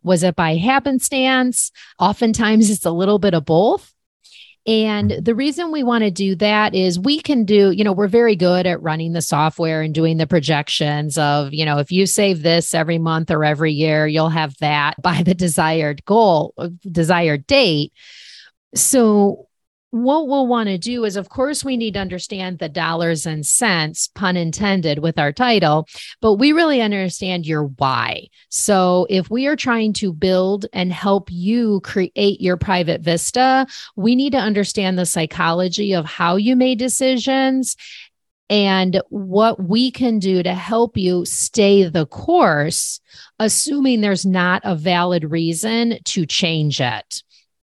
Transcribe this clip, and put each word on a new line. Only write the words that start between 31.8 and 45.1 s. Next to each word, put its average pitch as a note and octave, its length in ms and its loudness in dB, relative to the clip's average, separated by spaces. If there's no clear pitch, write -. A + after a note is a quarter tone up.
create G3+ 600 -2
your F3+ 160 0
private F3 420 -2
vista, B3+ 680 0
we A3+ 220 2
need C4+ 160 0
to C4+ 60 0
understand G3 600 0
the F3+ 80 0
psychology F3 880 -2
of E3 100 0
how F3 320 0
you A3+ 200 2
made B3+ 220 2
decisions C4 1000 0
and F#3+ 580 2
what G3 540 0
we A3+ 280 0
can A#3 280 -2
do F#3 240 0
to F3+ 100 -4
help A3 460 -2
you F3+ 260 0
stay G3+ 600 2
the D#3+ 220 0
course, E3+ 920 0
assuming B3+ 600 0
there's G3 260 0
not F#3 380 2
a G3 100 -2
valid F3 560 0